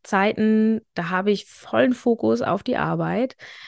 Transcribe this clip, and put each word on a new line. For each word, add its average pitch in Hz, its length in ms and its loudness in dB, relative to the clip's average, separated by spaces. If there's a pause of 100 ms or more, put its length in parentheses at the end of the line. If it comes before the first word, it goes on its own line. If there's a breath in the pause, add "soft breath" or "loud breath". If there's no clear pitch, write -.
Zeiten, 220 800 2 (140)
da 170 140 -4
habe 185 220 0
ich 202 140 -2
vollen 247 480 0
Fokus 233 480 0
auf 202 220 -2
die 247 140 -2
Arbeit. 165 580 -2 (320 loud breath)